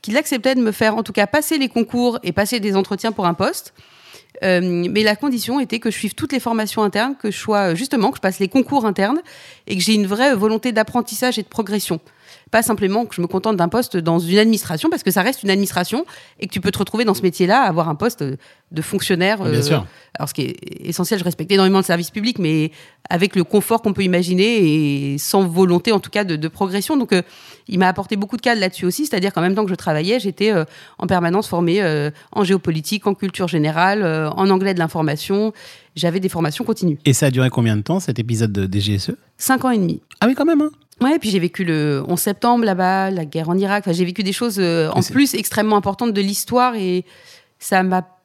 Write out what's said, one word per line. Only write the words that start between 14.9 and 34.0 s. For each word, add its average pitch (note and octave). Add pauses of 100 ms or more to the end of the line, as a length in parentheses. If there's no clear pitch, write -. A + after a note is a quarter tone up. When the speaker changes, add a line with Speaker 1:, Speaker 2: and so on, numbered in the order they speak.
Speaker 1:
que F#3+
ça F#3
reste C4
une G3
administration G3 (340)
et F#3+
que -
tu F#3
peux G3+
te -
retrouver G#3+
dans G3+
ce -
métier-là, F#3
avoir E3
un D3+
poste G#3
de -
fonctionnaire. F#3+
Speaker 2:
Bien D#3
Speaker 1:
Euh, D3
Speaker 2:
sûr. C#3+ (320)
Speaker 1:
alors, D3
ce -
qui C#3
est - (320)
essentiel, F3+
je F3
respecte F3
énormément G3
le F#3+
service E3+
public, G#3+
mais D#3 (380)
avec F3
le F3+
confort A3
qu'on G#3
peut G3+
imaginer F3
et C#3+
sans G3
volonté, F3+
en G3
tout -
cas, G#3
de, E3+
de D#3
progression. G3
Donc, A#3
euh, F3+ (460)
il F#3+
m'a F#3
apporté F#3+
beaucoup G3+
de -
cadres A#3
là-dessus F#3
aussi, A3+
c'est-à-dire G3
qu'en E3
même F#3
temps G#3+
que F#3+
je F3
travaillais, F3
j'étais, G3+
euh, D#3+ (320)
en -
permanence F3+
formée, F3
euh, D3+ (220)
en G#3
géopolitique, F3+
en G3+
culture F#3
générale, E3+